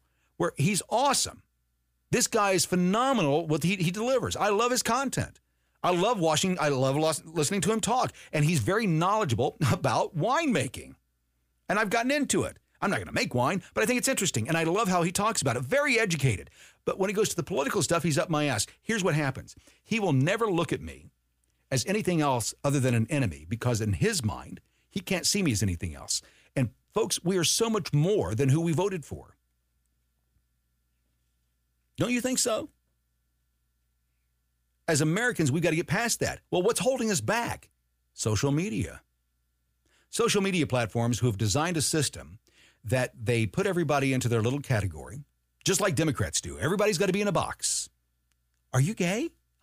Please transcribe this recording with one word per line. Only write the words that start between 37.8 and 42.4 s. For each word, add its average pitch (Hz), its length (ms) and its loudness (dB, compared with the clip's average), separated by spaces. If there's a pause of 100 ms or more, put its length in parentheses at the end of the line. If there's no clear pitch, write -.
Social 113 380 0
media. 185 500 -4 (1080)
Social 208 300 2
media 185 260 2
platforms 120 500 0
who 127 80 0
have 107 120 2
designed 147 400 0
a 143 40 0
system 95 560 -2 (460)